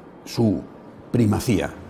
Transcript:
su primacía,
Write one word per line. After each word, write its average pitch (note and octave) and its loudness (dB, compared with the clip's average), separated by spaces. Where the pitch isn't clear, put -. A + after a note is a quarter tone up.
su A2 0
primacía, G#2 2